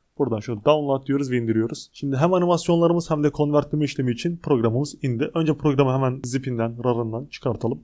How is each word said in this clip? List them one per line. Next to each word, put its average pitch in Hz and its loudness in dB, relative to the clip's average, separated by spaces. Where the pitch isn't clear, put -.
Buradan 117 0
şunu 107 -6
download 143 2
diyoruz 139 -2
ve 123 2
indiriyoruz. 113 -2
Şimdi 135 -4
hem 175 4
animasyonlarımız 170 2
hem 147 0
de 151 4
konvertleme 147 0
işlemi 131 0
için 170 -4
programımız 120 0
indi. 131 -2
Önce 160 2
programı 139 2
hemen 131 -2
zip'inden, 120 -4
rar'ından 117 -2
çıkartalım. 117 -4